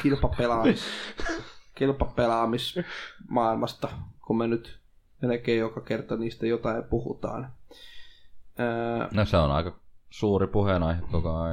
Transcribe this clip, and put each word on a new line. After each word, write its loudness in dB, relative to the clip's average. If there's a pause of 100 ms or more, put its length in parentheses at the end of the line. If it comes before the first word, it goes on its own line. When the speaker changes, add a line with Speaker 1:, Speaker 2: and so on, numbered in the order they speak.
Speaker 1:
kilpapelaamis-, 4 (500)
Speaker 2:
<laughs> -12
Speaker 1:
kilpapelaamismaailmasta, 0 (380)
kun 2
me 2
nyt -2 (420)
melkein 0
joka -2
kerta -4
niistä -4
jotain 0
puhutaan. -4 (1080)
Öö, -2
Speaker 2:
No 4
se 4
on 6
aika -2 (320)
suuri 2
puheenaihe 2 (100)
koko 2 (180)